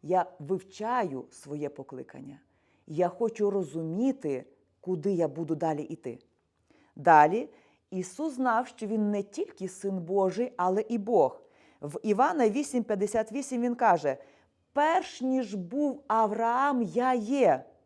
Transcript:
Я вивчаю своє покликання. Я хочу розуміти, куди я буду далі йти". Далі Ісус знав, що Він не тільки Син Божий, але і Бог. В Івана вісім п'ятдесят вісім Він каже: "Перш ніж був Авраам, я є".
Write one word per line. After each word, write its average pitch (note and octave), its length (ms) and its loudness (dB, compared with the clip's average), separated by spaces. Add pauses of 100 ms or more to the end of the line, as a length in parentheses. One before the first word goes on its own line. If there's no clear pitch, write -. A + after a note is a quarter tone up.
Я F3+ 240 0 (120)
вивчаю F#3 920 -4
своє C#3+ 380 -8
покликання. C#3 720 -16 (460)
Я E3+ 220 0
хочу G#3 420 -2
розуміти, E3 920 -2 (360)
куди F3+ 320 -2
я E3 160 2
буду D#3+ 260 -4
далі D3+ 280 -2
йти". C3 360 -12 (800)
Далі D#3+ 520 8 (420)
Ісус B3+ 440 -6
знав, B3 320 0
що - 200 -12
Він G#3+ 240 0
не G#3 120 -2
тільки G3+ 460 -8
Син F#3+ 300 -6
Божий, F#3+ 580 0
але F#3 320 0
і A#3 100 -2
Бог. G3 440 2 (380)
В D3 220 -10
Івана B3 460 2
вісім B3 360 -2
п'ятдесят G#3+ 480 -2
вісім B3+ 300 -4
Він A#3+ 120 0
каже: E3+ 420 2 (560)
"Перш E4 480 0
ніж B3+ 340 -2
був A#3+ 520 -4
Авраам, A#3 760 2
я A#3+ 320 0
є". G#3+ 500 4 (220)